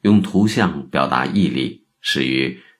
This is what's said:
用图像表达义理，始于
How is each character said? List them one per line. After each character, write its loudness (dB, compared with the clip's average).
用 6
图 2
像 -2
表 0
达 -2
义 0
理， -6
始 -2
于 -4